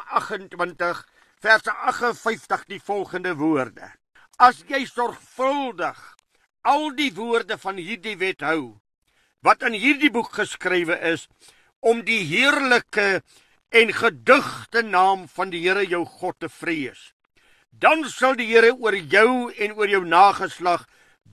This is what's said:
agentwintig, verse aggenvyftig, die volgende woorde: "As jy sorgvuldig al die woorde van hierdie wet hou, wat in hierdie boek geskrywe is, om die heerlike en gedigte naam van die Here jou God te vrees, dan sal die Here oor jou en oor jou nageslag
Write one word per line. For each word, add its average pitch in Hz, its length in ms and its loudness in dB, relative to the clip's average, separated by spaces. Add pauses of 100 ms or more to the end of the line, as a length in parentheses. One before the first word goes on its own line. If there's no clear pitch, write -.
agentwintig, 180 920 -6 (340)
verse 220 320 2
aggenvyftig, 233 960 -4
die 190 160 -14
volgende 185 560 -6
woorde: 123 540 -2 (460)
"As 247 280 4
jy 277 200 -4
sorgvuldig 240 1120 -6 (680)
al 294 320 2
die 277 160 -2
woorde 226 440 -4
van 190 200 -8
hierdie 190 400 -10
wet 185 240 -4
hou, 139 380 -4 (680)
wat 214 160 4
in 233 160 -4
hierdie 262 320 2
boek 220 240 -4
geskrywe 175 640 -4 (160)
is, - 140 -8 (520)
om 233 220 0
die 208 240 -2
heerlike 226 960 0 (480)
en 226 240 4
gedigte 226 880 0
naam 190 460 2
van 185 260 -6
die 170 80 -8
Here 190 240 0
jou 170 200 -2
God - 340 -10
te 160 100 -8
vrees, 156 640 -8 (560)
dan 311 400 2
sal 262 260 0
die 233 140 -4
Here 226 240 6
oor 220 220 -2
jou 220 580 2
en 214 240 -6
oor 208 100 0
jou 196 180 0
nageslag 175 840 2 (460)